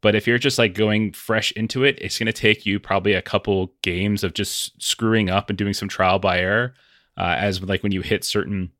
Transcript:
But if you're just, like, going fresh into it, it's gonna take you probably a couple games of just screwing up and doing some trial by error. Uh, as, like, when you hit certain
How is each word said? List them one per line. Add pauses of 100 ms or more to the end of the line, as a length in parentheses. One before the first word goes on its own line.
But
if
you're
just,
like,
going
fresh
into
it,
it's
gonna
take
you
probably
a
couple (100)
games
of
just
screwing
up
and
doing
some
trial
by
error. (420)
Uh,
as,
like,
when
you
hit
certain